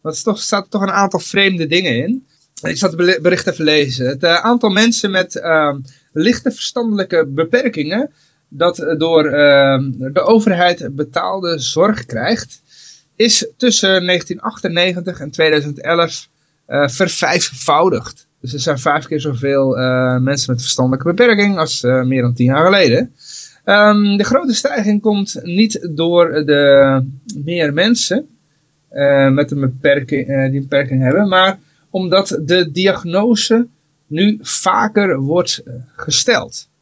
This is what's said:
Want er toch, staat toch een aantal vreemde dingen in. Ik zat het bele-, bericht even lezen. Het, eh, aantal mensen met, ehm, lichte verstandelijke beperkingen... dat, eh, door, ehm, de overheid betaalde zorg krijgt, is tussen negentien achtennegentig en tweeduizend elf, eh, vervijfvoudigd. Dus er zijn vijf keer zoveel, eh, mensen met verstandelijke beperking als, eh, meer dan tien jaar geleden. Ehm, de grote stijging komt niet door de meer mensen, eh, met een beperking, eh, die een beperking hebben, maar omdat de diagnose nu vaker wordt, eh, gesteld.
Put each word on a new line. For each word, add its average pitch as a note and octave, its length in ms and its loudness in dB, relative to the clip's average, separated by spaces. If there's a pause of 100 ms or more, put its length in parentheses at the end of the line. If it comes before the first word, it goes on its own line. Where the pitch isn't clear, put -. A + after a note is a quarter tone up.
Want D#3 160 -8
er - 60 -10
toch, G#3 180 -2
staat G3+ 300 -4
toch G3+ 100 -2
een F#3+ 100 -2
aantal G3 280 0
vreemde G3 480 -2
dingen E3 280 0
in. G3 320 -4 (340)
Ik - 160 -6
zat F#3 120 0
het D#3+ 100 -6
bele-, F3 220 2
bericht E3+ 260 0
even D#3+ 180 -4
lezen. C3+ 420 0
Het, C#3 160 -2
eh, E3+ 120 4
aantal A#3 340 0
mensen G#3+ 420 2
met, F#3 240 -2
ehm, D3+ 440 0 (340)
lichte - 380 0
verstandelijke G3 760 -2
beperkingen... E3 840 -2 (360)
dat, F3 320 -2
eh, D#3+ 180 -2
door, D#3+ 280 2
ehm, C#3 680 4 (220)
de - 80 0
overheid F3 720 2
betaalde E3+ 640 -4
zorg G3 460 0
krijgt, D3+ 560 -6 (640)
is A3+ 240 0 (100)
tussen F#3+ 480 2
negentien F3+ 340 -2
achtennegentig F3 800 -4
en D3 120 -12
tweeduizend D3+ 500 0
elf, E3+ 460 -2 (380)
eh, C#3+ 220 0
vervijfvoudigd. E3 1400 -2 (140)
Dus B2 120 -10
er C#3+ 60 -8
zijn C#3 200 -2
vijf D3 260 -2
keer D#3 140 -4
zoveel, C#3 580 0
eh, B2+ 420 0
mensen C3+ 340 -2
met A#2+ 80 -2
verstandelijke C3 460 -2
beperking G3+ 500 2
als, - 260 -4
eh, B2+ 200 2
meer B2+ 180 0
dan A#2+ 120 0
tien B2 120 0
jaar C#3 200 2
geleden. F#3 480 2 (500)
Ehm, G#3 540 4
de G3+ 60 0
grote C4+ 300 0
stijging G#3+ 480 -2
komt G3+ 420 -2
niet F3+ 480 -2
door D#3+ 540 2
de C#3 580 4 (420)
meer D#3+ 280 -2
mensen, A3 540 0 (600)
eh, C#3 400 2
met C#3 220 0
een C#3+ 80 -4
beperking, C3+ 680 -2
eh, C3+ 180 0
die C3+ 100 -2
een C3+ 120 -4
beperking C3+ 340 0
hebben, D#3+ 260 2
maar F#3+ 320 2 (300)
omdat F#3 520 0
de E3 300 0
diagnose G3+ 960 0 (400)
nu G3+ 340 0
vaker G3+ 760 0
wordt, D#3+ 460 -2
eh, - 80 -16 (220)
gesteld. - 720 -4 (120)